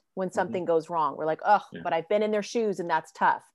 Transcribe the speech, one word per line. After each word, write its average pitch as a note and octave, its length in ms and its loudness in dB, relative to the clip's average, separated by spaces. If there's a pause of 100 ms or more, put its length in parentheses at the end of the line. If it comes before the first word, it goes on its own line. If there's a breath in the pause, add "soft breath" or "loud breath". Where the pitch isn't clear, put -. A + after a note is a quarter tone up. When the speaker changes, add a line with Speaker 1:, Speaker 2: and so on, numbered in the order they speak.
(140)
Speaker 1:
when F#3+ 160 -4
Speaker 2:
Mm-hmm. - 60 -12
Speaker 1:
something F#3 300 -2
goes E3 240 2
wrong. D#3+ 280 -2
We're D#3 80 -4
like, D#3+ 180 -2
"Ugh, G3+ 180 4 (100)
Speaker 2:
Yeah. E3+ 120 -14
Speaker 1:
but E3+ 100 -2
I've E3 140 -2
been G#3+ 160 2
in G#3+ 80 0
their G#3 120 0
shoes G#3+ 360 -2
and E3+ 100 -4
that's D#3+ 220 -2
tough." - 320 0 (120)